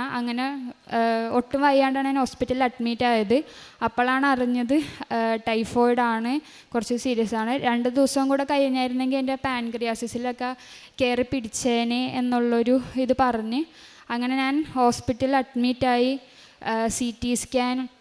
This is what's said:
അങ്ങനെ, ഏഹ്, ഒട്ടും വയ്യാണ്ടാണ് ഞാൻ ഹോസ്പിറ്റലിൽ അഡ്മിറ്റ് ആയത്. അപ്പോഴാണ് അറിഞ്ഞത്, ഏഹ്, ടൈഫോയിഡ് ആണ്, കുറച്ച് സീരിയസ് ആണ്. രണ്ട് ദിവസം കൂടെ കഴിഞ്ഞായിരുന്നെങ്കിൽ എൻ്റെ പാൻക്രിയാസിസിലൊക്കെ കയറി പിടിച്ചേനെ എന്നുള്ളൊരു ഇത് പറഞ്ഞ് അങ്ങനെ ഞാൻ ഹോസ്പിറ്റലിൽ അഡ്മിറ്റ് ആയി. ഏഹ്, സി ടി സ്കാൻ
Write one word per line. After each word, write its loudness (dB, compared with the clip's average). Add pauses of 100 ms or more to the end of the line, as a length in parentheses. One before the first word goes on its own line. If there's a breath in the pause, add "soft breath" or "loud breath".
(180)
അങ്ങനെ, -4 (520)
ഏഹ്, 0 (100)
ഒട്ടും -2
വയ്യാണ്ടാണ് 4
ഞാൻ 0
ഹോസ്പിറ്റലിൽ -2
അഡ്മിറ്റ് -2
ആയത്. 2 (500 loud breath)
അപ്പോഴാണ് 0
അറിഞ്ഞത്, 0 (420 loud breath)
ഏഹ്, 0 (120)
ടൈഫോയിഡ് 2 (120)
ആണ്, -2 (400 loud breath)
കുറച്ച് -2
സീരിയസ് 0
ആണ്. -2 (160)
രണ്ട് 0 (100)
ദിവസം 2
കൂടെ 2
കഴിഞ്ഞായിരുന്നെങ്കിൽ 0
എൻ്റെ -2 (100)
പാൻക്രിയാസിസിലൊക്കെ -4 (500 loud breath)
കയറി 2
പിടിച്ചേനെ -2 (180)
എന്നുള്ളൊരു 2 (280)
ഇത് 2 (100)
പറഞ്ഞ് -2 (520 loud breath)
അങ്ങനെ -2
ഞാൻ 0 (220)
ഹോസ്പിറ്റലിൽ 2
അഡ്മിറ്റ് 0
ആയി. 4 (600 loud breath)
ഏഹ്, 0
സി -2 (140)
ടി -2 (120)
സ്കാൻ -2 (240)